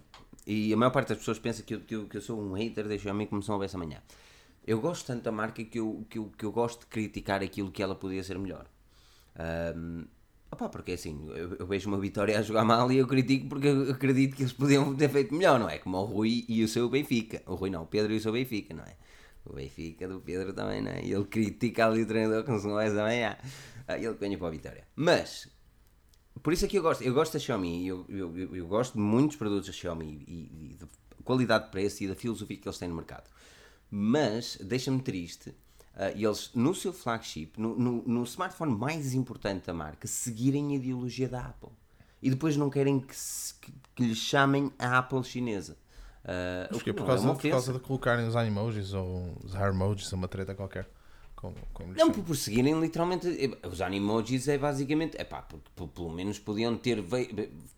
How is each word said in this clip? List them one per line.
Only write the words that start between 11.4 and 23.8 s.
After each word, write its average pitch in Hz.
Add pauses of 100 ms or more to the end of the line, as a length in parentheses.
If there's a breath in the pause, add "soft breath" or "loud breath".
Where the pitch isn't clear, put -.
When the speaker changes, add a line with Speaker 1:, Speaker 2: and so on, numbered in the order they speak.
Speaker 1:
eu 90
vejo 95
uma 98
Vitória 101
a 110
jogar 110
mal 117
e 131
eu 131
critico 131
porque 143
eu 135
acredito 135
que 143
eles 127
podiam 139
ter 143
feito 131
melhor, 165
não 98
é? 76
Como 90
o 98
Rui 113
e 113
o 107
seu 120
Benfica. 123
O 90
Rui 92
não, 87
o -
Pedro 107
e 110
o 110
seu 110
Benfica, 113
não 78
é? - (480 loud breath)
O -
Benfica 80
do 92
Pedro 92
também, 101
não 101
é? 87
E 98
ele 101
critica 113
ali 113
o 107
treinador 110
como 120
se 98
não 104
houvesse 107
amanhã. 110 (520 loud breath)